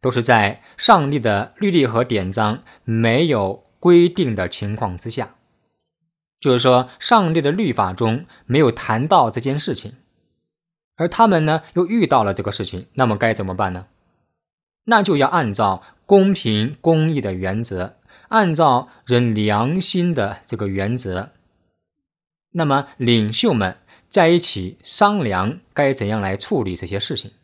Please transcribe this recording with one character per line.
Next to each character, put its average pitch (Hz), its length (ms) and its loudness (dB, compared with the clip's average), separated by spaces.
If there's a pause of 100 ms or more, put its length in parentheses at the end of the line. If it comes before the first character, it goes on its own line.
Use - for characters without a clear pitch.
都 127 100 -2
是 120 100 -2
在 110 400 2 (140)
上 170 340 4
帝 147 80 -2
的 110 420 -2
律 202 120 0
例 160 140 4
和 117 180 0
典 104 260 -2
章 107 320 -2 (220)
没 117 440 2
有 104 360 -2 (160)
规 175 300 6
定 151 260 -2
的 92 140 -4
情 104 260 -6
况 98 220 -6
之 117 120 -12
下。 - 260 -8 (1040)
就 139 100 2
是 123 80 2
说， 127 300 2 (100)
上 190 340 2
帝 165 60 2
的 147 140 0
律 185 180 -2
法 95 220 -2
中 117 320 -2 (200)
没 131 140 0
有 143 100 6
谈 113 380 -4
到 151 240 4
这 - 80 -6
件 135 180 -4
事 151 160 -6
情， 113 220 -12 (1000)
而 165 100 -2
他 226 180 2
们 170 200 2
呢， 156 160 0 (140)
又 180 120 0
遇 220 180 0
到 127 160 2
了 101 120 0
这 95 100 -8
个 101 80 -4
事 101 140 -6
情， 92 300 -12
那 127 100 2
么 107 100 0
该 113 180 0
怎 101 120 -6
么 92 100 -8
办 98 160 -4
呢？ 90 160 -12 (1000)
那 220 140 4
就 180 160 0
要 135 100 2
按 147 240 0
照 98 300 -2 (240)
公 196 260 6
平 113 480 -2
公 160 300 2
义 147 100 -2
的 98 140 -4
原 95 300 -4
则， 95 340 -8 (300)
按 202 260 0
照 139 360 2 (180)
人 120 260 2
良 107 480 0
心 175 320 -2
的 107 320 -4
这 - 100 -10
个 101 120 -6
原 98 280 -4
则， 98 360 -8 (1200)
那 165 140 -2
么 139 320 0
领 113 360 0
袖 226 180 0
们 101 280 -2 (280)
在 175 200 4
一 175 100 4
起 98 460 -4
商 208 400 0
量 104 360 -4 (140)
该 139 180 0
怎 110 180 -4
样 107 120 -2
来 95 160 -4
处 139 260 -4
理 92 120 -6
这 90 100 -10
些 95 140 -6
事 - 160 -6
情。 107 160 -10 (120)